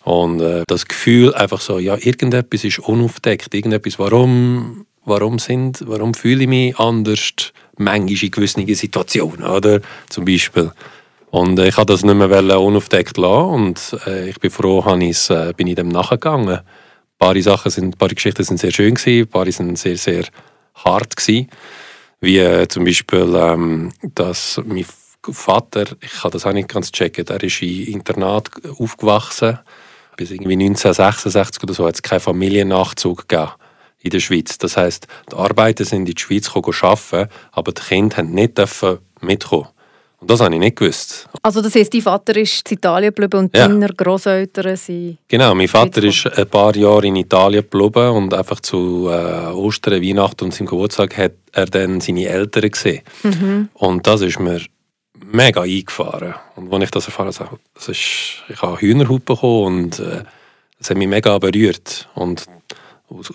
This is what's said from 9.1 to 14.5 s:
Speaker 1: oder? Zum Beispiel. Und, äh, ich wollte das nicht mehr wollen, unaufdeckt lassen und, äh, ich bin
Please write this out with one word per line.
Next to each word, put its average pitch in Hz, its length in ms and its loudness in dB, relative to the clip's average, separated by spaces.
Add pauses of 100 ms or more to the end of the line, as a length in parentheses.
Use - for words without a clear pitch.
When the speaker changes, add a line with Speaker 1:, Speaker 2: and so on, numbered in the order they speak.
Speaker 1:
oder? 104 360 4 (280)
Zum 92 160 -8
Beispiel. 87 460 2 (600)
Und, 92 280 2
äh, 92 80 6
ich 92 100 0
wollte 104 160 4
das 92 100 2
nicht 101 120 6
mehr 98 140 6
wollen, 95 280 6
unaufdeckt 98 600 2
lassen 104 320 4
und, 110 480 -2 (100)
äh, 95 220 -6
ich 95 100 -12
bin 92 120 -2